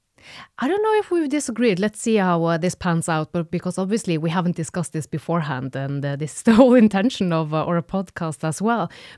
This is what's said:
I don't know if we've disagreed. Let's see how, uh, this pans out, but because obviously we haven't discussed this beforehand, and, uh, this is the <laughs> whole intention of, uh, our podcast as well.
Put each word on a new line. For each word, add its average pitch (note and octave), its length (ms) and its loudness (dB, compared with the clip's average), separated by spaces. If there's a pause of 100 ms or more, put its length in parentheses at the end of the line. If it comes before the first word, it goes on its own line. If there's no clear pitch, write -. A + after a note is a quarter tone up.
(580)
I A#3+ 80 -2
don't G4+ 160 0
know G#4+ 160 2
if G4+ 140 -4
we've E4 160 0
disagreed. A#3+ 500 0
Let's G#3+ 220 -2
see A3 160 2
how, F3+ 300 2
uh, E3 120 0
this E3+ 160 -2
pans E3 340 -2
out, D#3 220 -2
but E3+ 220 -6
because F3+ 260 -4
obviously F#3+ 400 -2
we D#3+ 120 -2
haven't F3 260 0
discussed E3 360 -6
this D#3 140 -6
beforehand, C#3+ 720 -4
and, C#3 280 -4
uh, C#3+ 120 -4
this D3 220 -8
is - 40 -14
the A3+ 120 6
<laughs> G#3+ 60 8
whole B3+ 140 10
intention G#3 580 4
of, D#3+ 220 -2
uh, D#3 100 0
our E3+ 160 0
podcast F3+ 640 -6
as D#3+ 180 -4
well. G#3+ 300 -2 (280)